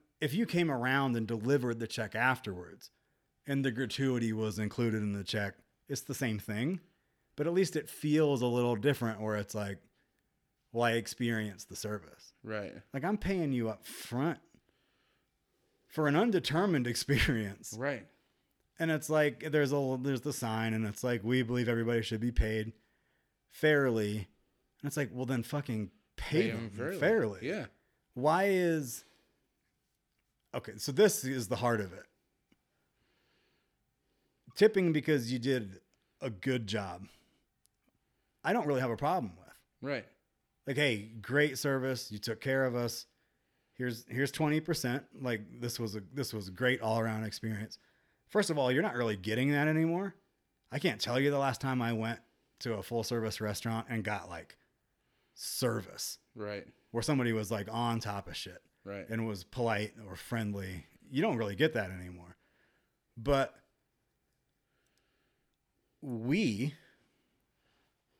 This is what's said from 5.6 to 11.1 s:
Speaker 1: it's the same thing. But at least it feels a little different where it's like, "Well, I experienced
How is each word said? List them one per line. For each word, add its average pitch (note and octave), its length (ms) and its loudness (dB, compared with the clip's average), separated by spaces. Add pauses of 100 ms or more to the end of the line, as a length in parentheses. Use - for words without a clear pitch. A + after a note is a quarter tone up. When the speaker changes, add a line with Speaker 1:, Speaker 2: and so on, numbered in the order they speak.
Speaker 1:
it's C#3 140 -6
the - 140 -8
same A2 240 -2
thing. B2 400 -2 (560)
But D3 100 -2
at E3+ 80 0
least F3+ 220 2
it D3+ 120 -2
feels D3+ 540 2
a B2 60 2
little B2 280 4
different A2+ 460 0
where G#2+ 140 -2
it's G#2 180 -6
like, G2+ 240 -4 (960)
"Well, A#2 120 0
I A#2 100 4
experienced A2+ 760 -2